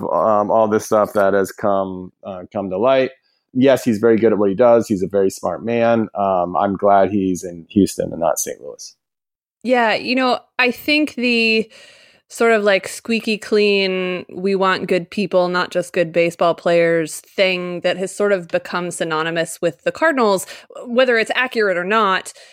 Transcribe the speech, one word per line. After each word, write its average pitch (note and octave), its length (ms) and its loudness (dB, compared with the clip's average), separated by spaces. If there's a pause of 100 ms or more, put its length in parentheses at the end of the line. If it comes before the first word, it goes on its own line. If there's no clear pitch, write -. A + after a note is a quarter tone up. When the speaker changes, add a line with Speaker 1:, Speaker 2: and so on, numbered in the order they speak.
Speaker 1:
um, G#2 460 0
all A2 180 2
this G#2+ 180 0
stuff G#2 280 2
that G2 200 2
has G2 180 0
come, F#2+ 600 -4 (120)
uh, F#2 280 -14
come G2 180 -6
to F#2 80 -4
light. C3 320 2 (420)
Yes, B2+ 300 4
he's A2 160 0
very A2+ 180 4
good G#2+ 160 4
at G2 60 -2
what G2+ 100 2
he G2 60 0
does. A#2 320 4
He's F#2+ 160 -2
a F#2 60 -4
very G2 200 2
smart F2+ 360 -6
man. A#2 500 0
Um, F#2 420 -2
I'm G2 200 0
glad G2 340 4
he's F#2+ 320 -2
in F2 280 -14
Houston F2+ 420 0
and E2 80 -8
not E2 180 0
Saint - 220 -8
Louis. - 340 -18 (680)
Speaker 2:
Yeah, A#3 300 0
you A#3+ 200 -4
know, B3+ 240 0 (220)
I B3 100 2
think D4+ 460 -2
the A3+ 520 0 (600)
sort A#3 240 0
of, G#3+ 100 2
like, G3 240 2
squeaky A3 520 -4
clean, F#3+ 920 0
we G3 220 -2
want F#3 320 0
good F3 240 -2
people, F3+ 380 0
not F3+ 240 -2
just F3+ 200 -4
good E3+ 200 -2
baseball E3+ 420 2
players E3+ 680 0
thing F3+ 580 -2
that F3+ 160 -2
has F#3 180 -6
sort G#3 160 0
of F3+ 160 -2
become F3 460 -4
synonymous E3 680 -4
with E3 220 -4
the F3 80 -2
Cardinals, A#3 560 0 (400)
whether B3 320 2
it's G#3+ 160 -2
accurate A#3 420 0
or F3 60 -2
not, G3 500 0 (200)